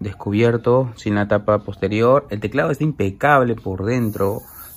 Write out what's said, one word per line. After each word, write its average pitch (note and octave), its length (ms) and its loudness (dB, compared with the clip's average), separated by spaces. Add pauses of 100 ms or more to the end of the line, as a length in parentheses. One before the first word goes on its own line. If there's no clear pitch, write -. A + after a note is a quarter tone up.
descubierto, A#2 960 0
sin G#2 180 -4
la G#2 140 0
tapa G#2 340 2
posterior. A2+ 680 0
El G#2 100 -6
teclado D3 300 -2
está C#3 120 -4
impecable C3 720 2
por F#2+ 300 -8
dentro, G#2+ 560 -2 (360)